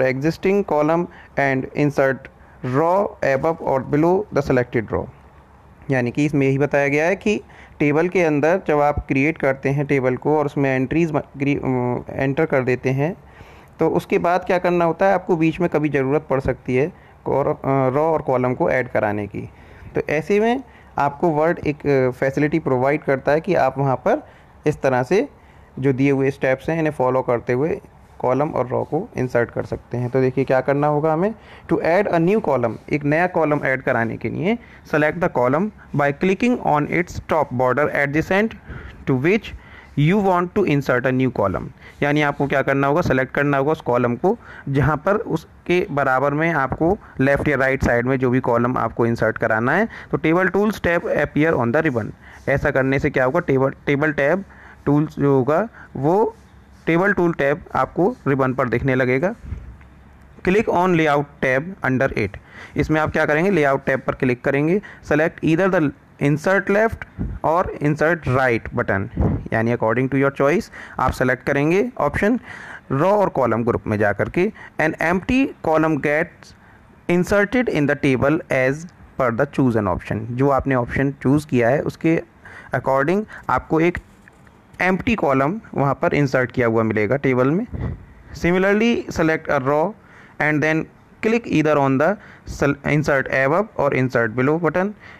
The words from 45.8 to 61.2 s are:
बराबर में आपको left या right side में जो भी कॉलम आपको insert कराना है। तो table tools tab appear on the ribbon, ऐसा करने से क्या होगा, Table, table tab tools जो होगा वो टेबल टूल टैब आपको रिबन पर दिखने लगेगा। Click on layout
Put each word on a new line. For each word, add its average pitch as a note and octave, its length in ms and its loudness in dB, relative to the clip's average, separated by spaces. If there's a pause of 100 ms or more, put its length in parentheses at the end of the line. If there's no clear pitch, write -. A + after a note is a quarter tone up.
बराबर C3+ 420 0
में D#3+ 180 0
आपको E3 460 0 (220)
left C#3 280 2
या C#3 100 2
right C3+ 260 0
side A#2+ 220 2
में C3 140 0
जो B2+ 100 2
भी B2+ 100 2
कॉलम A#2+ 380 0
आपको A#2 280 0
insert A#2 320 0
कराना A2+ 340 0
है। G#3 160 2 (240)
तो D3+ 60 0
table E3 300 2
tools G3 340 0
tab E3+ 240 0
appear D3+ 480 0
on A#2 180 0
the D#3 120 2
ribbon, A#2 240 -2 (420)
ऐसा C#3 220 0
करने C3+ 280 2
से C#3+ 100 0
क्या C3 160 2
होगा, C#3 140 2
Table, C3+ 300 2
table D3 440 0
tab D3+ 320 0 (400)
tools D3 340 2
जो C#3 180 4
होगा D#3 320 2 (260)
वो F#3 400 2 (500)
टेबल F3+ 280 2
टूल F3 200 2
टैब D3 300 -2 (120)
आपको E3+ 400 0 (120)
रिबन C3 260 2
पर C3 160 -2
दिखने B2+ 260 0
लगेगा। C3+ 400 0 (1120)
Click F#3+ 220 2
on F3+ 200 2
layout D3+ 360 2 (180)